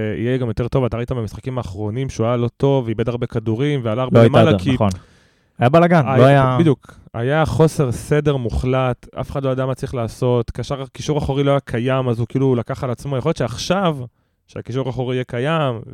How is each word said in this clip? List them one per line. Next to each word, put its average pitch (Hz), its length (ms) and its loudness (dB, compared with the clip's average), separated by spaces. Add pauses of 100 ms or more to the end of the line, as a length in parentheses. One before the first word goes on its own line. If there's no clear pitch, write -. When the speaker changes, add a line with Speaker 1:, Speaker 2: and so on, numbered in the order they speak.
(160)
Speaker 1:
יהיה 117 220 -2
גם 123 100 -2
יותר 117 200 -4
טוב, 135 160 0
אתה 113 120 -2
ראית 120 160 -6
במשחקים 123 460 -8
האחרונים 107 520 -6
שהוא 113 160 -2
היה 120 100 0
לא 120 200 0
טוב, 135 320 2
איבד 113 200 -2
הרבה 120 180 -4
כדורים, 123 580 -2
ועלה 117 180 -2
הרבה 123 180 4
Speaker 2:
לא 113 60 8
Speaker 1:
למעלה, 117 240 6
Speaker 2:
הייתה, 98 140 2
Speaker 1:
כי 101 80 2
Speaker 2:
נכון. 113 160 2 (720)
היה 120 100 2
בלגן, 170 380 6
Speaker 1:
היה, 131 100 0
Speaker 2:
לא 123 80 8
היה 131 360 6
Speaker 1:
בדיוק, 151 340 0 (200)
היה 139 320 0
חוסר 143 460 2
סדר 147 440 0
מוחלט, 127 720 -2 (120)
אף 135 100 -10
אחד 139 140 -6
לא 135 60 0
ידע 131 160 -2
מה 131 80 -4
צריך 139 200 -8
לעשות, 120 560 -2
קשר, 131 420 -8
קישור 143 260 -4
אחורי 139 260 0
לא 139 60 2
היה 139 100 2
קיים, 127 480 -2
אז 117 100 -2
הוא 117 100 -4
כאילו 135 260 2
לקח 123 300 -4
על 127 60 -4
עצמו, 139 260 -6
יכול 127 120 -2
להיות 165 80 0
שעכשיו, 156 600 -2 (500)
שהקישור 123 400 -8
האחורי 127 300 -4
יהיה 127 80 -4
קיים, 135 560 -2 (140)